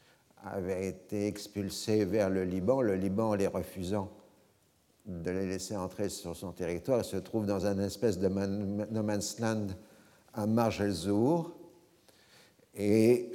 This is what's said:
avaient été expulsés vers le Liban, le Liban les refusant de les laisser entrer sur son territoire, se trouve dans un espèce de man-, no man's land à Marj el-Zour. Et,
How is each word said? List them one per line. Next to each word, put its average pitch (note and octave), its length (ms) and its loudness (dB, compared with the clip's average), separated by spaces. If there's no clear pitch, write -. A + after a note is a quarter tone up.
avaient F#2+ 420 -4
été G2+ 400 -4
expulsés G#2 800 -2
vers F#2+ 260 2
le F#2+ 140 0
Liban, F#2 360 0
le G#2+ 140 2
Liban G2 400 0
les G2 140 2
refusant F#2+ 600 -4
de F2+ 280 -6
les F#2+ 140 -2
laisser F#2+ 280 -4
entrer F#2+ 340 -4
sur E2+ 280 -8
son F2+ 160 -10
territoire, F2+ 520 0
se - 120 -6
trouve G#2+ 280 -2
dans G2 220 0
un G2+ 140 0
espèce G2+ 400 0
de F#2+ 80 4
man-, G2 600 -2
no A2 140 -2
man's G#2 380 -2
land A2 260 0
à G#2+ 120 -2
Marj A2 360 4
el-Zour. G#2 680 2
Et, A2 580 6